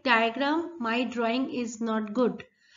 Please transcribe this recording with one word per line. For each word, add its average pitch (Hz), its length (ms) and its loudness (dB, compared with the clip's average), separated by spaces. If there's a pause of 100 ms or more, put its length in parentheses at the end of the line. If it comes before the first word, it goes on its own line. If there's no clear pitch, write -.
diagram, 262 720 2
my 233 260 0
drawing 233 460 -2
is 240 300 -6
not 220 320 -2
good, 233 320 0 (320)